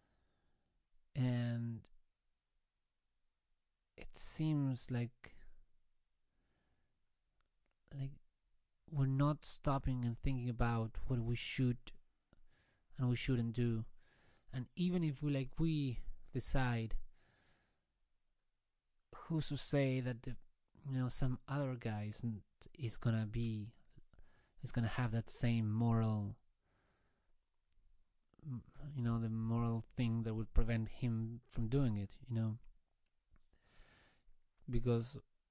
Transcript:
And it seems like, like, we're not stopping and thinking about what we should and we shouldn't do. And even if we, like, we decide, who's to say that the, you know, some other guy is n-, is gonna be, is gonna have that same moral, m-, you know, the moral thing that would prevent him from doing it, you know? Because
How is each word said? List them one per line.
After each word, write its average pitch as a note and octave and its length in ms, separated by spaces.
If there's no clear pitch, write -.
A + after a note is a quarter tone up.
And A#2+ 680
it - 160
seems C#3+ 800
like, A#2+ 440
like, C#3 120
we're C#3 140
not C#3+ 400
stopping C3+ 580
and A#2+ 200
thinking B2+ 260
about A#2 560
what B2+ 140
we A#2 160
should C3 420
and C3 100
we B2 80
shouldn't A#2 380
do. A#2 320
And B2+ 140
even F3+ 280
if D3 180
we, D3 100
like, C3+ 180
we D3+ 400
decide, A#2+ 640
who's - 340
to C#3+ 80
say C3+ 420
that B2 240
the, B2 120
you C3 80
know, B2+ 100
some B2+ 300
other C3 320
guy G#2+ 300
is G#2+ 140
n-, A2+ 180
is A#2+ 180
gonna A2+ 320
be, A2 440
is B2+ 80
gonna A#2 160
have A#2+ 240
that A2+ 180
same A#2 420
moral, A2 640
m-, C3 200
you B2 80
know, A#2 160
the A2+ 100
moral A2+ 540
thing A2+ 280
that A2+ 100
would A2 220
prevent A2+ 340
him A#2 580
from A#2 200
doing B2+ 280
it, G2 200
you A#2 80
know? A2+ 220
Because A#2+ 480